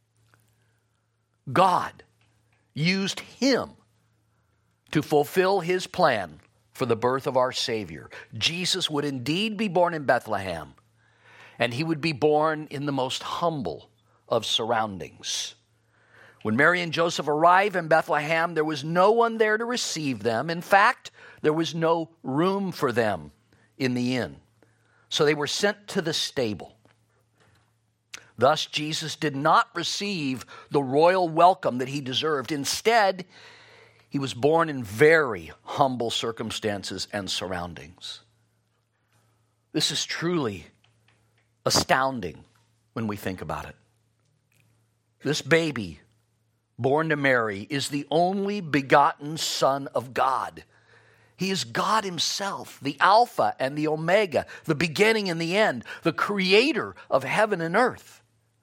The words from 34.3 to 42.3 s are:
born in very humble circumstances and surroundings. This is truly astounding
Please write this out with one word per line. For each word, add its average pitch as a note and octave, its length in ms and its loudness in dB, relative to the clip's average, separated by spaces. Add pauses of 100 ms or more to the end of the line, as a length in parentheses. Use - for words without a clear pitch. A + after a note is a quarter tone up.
born D#3 340 4
in C3+ 140 -6
very A2+ 720 4 (100)
humble B2+ 480 0
circumstances G#2 1000 -6
and G2 180 -6
surroundings. F2 880 -10 (1500)
This D3+ 180 0
is C#3+ 140 -4
truly C3+ 640 -4 (1000)
astounding C3 800 0 (500)